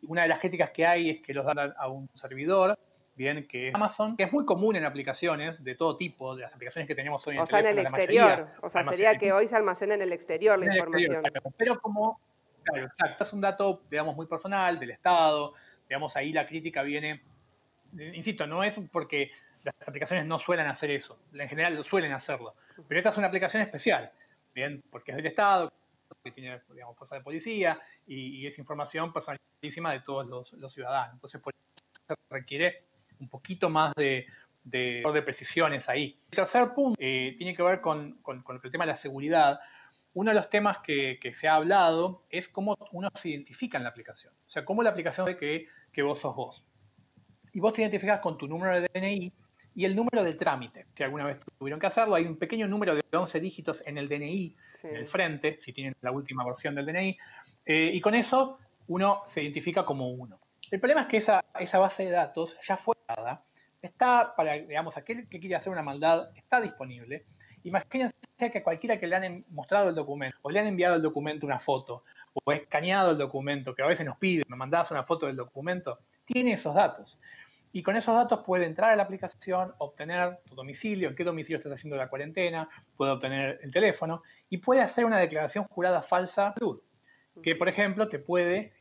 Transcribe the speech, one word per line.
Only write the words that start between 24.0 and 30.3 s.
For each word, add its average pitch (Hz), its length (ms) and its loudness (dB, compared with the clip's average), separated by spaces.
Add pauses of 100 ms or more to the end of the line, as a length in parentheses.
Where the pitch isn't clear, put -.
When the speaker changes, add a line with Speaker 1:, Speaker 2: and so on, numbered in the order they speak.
Speaker 1:
bien, 139 340 -6
porque - 220 -14
es 127 60 -8
del 151 80 -4
Estado, 180 480 2 (500)
que 123 80 -16
tiene, 127 280 -14 (120)
digamos, 123 260 -20
fuerza 139 180 -16
de 131 60 -12
policía, 165 580 -2 (260)
y, 135 360 -12
y 139 60 -8
es 139 100 -14
información 151 560 -8
personalísima 151 800 -8
de 131 80 -6
todos 135 240 -6
los, 123 280 -14